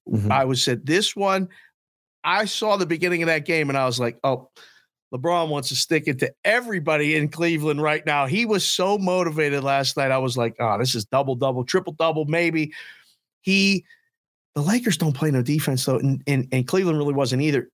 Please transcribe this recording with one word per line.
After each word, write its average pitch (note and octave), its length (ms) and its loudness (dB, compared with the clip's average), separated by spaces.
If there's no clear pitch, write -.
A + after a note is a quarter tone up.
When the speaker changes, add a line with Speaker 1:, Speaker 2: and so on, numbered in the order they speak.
Speaker 1:
Mm-hmm. G#2 220 0
Speaker 2:
I C3+ 140 4
was C3 140 0
said, B2 280 -2
"This F3+ 280 2
one," F#3+ 320 0
I F#3+ 220 0
saw G#3 320 0
the F#3 100 0
beginning E3+ 340 0
of E3 60 0
that D#3 180 0
game, D#3 240 0
and C3+ 80 0
I C3 80 2
was B2 140 -2
like, A#2+ 240 -2
"Oh, C3 260 -2
LeBron E3 360 -2
wants C#3+ 200 -4
to C3+ 60 -4
stick D#3 320 0
it C#3 100 -2
to - 160 -2
everybody E3 720 0
in D3 140 0
Cleveland D#3 540 0
right D#3 240 0
now." C#3+ 180 2
He G#3 220 0
was G#3 180 2
so G3 320 0
motivated D#3+ 640 0
last C#3 340 0
night. C3+ 120 0
I C3 80 2
was B2+ 180 -2
like, A#2 240 -2
"Oh, A2 200 0
this A#2+ 160 0
is A2 100 -4
double-double, C3 600 0
triple-double, D#3+ 600 0
maybe." D#3+ 480 0
He, G3 440 2
the D3 80 0
Lakers A3 340 2
don't D#3 160 0
play D#3 160 0
no C3 140 2
defense, C#3 420 0
though, C3 140 2
and, C3+ 260 0
and, C3 260 0
and B2+ 160 0
Cleveland F3+ 300 2
really D3 160 0
wasn't C3 300 0
either. C#3+ 300 0